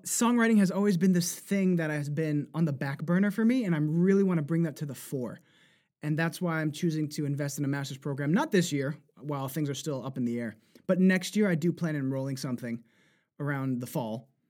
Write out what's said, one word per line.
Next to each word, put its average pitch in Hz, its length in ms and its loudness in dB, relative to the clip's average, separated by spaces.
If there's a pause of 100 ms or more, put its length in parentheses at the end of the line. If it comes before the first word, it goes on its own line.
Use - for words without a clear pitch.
songwriting 233 540 4
has 190 120 6
always 196 260 2
been 185 160 4
this 175 260 0
thing 190 380 0
that 160 140 0
has 147 200 -4
been 147 420 -2
on 165 120 0
the 156 80 0
back 139 320 -6
burner 185 260 2
for 220 140 -2
me, 240 200 4
and 175 100 2
I 151 40 0
really 170 460 4
wanna 180 180 2
bring 165 220 0
that 147 120 -4
to 156 100 -6
the 135 80 -8
fore. 117 460 -8 (600)
And 151 160 0
that's 165 220 -2
why 165 200 0
I'm 156 120 -2
choosing 156 380 -2
to 151 140 -6
invest 143 340 -4
in 143 60 -2
a 135 40 0
master's 139 300 -4
program, 143 360 -2
not 311 160 2
this 175 220 2
year, 143 240 -2 (240)
while 139 280 -6
things 147 220 -4
are 139 40 -4
still 131 300 -6
up 135 140 -10
in 127 80 -2
the 120 120 -2
air, 117 180 -8 (300)
but 185 140 2
next 185 360 4
year 208 120 4
I 180 60 2
do 165 180 0
plan 165 240 -2
on 139 60 -2
enrolling 135 340 -4
something 120 460 -6 (580)
around 135 400 -2
the 127 60 -6
fall. 117 420 -6 (220)